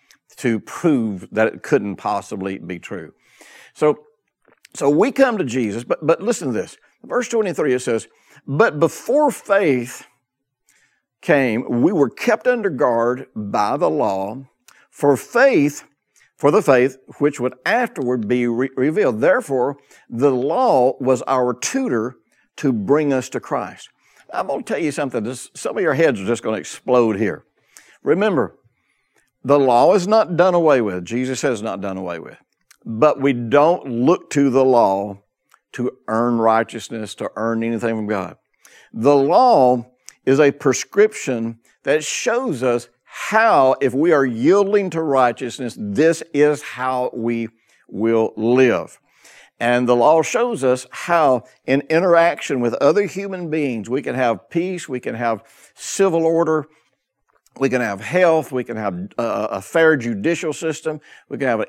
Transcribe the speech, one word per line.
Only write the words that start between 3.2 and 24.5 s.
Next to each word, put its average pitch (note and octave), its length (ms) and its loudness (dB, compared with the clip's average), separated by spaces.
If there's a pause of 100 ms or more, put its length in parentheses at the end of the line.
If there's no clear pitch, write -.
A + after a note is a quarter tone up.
So, D3+ 300 0 (680)
so C#3+ 140 0
we E3+ 240 2
come C4 240 2
to F#3 80 -4
Jesus, A2+ 400 -4
but, - 220 -6
but D#3+ 160 0
listen G3 260 -4
to A#2+ 60 -4
this. F#2+ 240 -8 (260)
Verse A3 240 -4
twenty-three, F3+ 460 -2
it B2 60 -2
says, A2+ 280 -4 (380)
"But D3 320 0
before B3+ 520 0
faith D3+ 760 -2 (1120)
came, B2 640 0
we E3 100 4
were C#3+ 180 2
kept - 360 -2
under A#3+ 240 0
guard B2+ 640 0
by G#2+ 420 -2
the D#3 140 0
law A2+ 540 -4 (460)
for C#3+ 260 2
faith, G3+ 680 0 (520)
for C#3+ 140 4
the G3 120 4
faith C3+ 360 2 (200)
which D3 220 0
would B2 140 -2 (100)
afterward D3+ 640 -2
be B2 180 0
re-, A#2+ 300 -2
revealed. C#3+ 440 0
Therefore, C#3+ 580 0 (300)
the B2 220 2
law C3+ 720 2
was B2+ 220 0
our B2 320 0
tutor B2+ 600 -4 (400)
to C#3 160 0
bring C#3 400 0
us C3 180 -2
to A#2 100 -6
Christ." - 480 -10 (440)
I'm - 140 -6
gonna - 160 -6